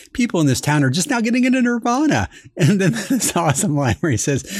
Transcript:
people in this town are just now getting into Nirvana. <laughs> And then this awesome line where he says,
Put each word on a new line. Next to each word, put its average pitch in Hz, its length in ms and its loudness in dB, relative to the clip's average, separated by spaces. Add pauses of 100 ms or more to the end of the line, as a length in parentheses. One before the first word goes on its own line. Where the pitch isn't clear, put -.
(120)
people 233 300 -2
in 147 40 4
this 131 140 0
town 147 240 2
are 131 60 2
just 170 180 -2
now 240 140 -2
getting 240 220 0
into 262 180 2
Nirvana. 240 680 0 (140)
<laughs> - 160 -20
And 185 240 4
then 185 100 2
this - 420 -2
awesome 160 400 0
line 135 260 0
where - 120 0
he 107 60 0
says, 139 260 -2 (160)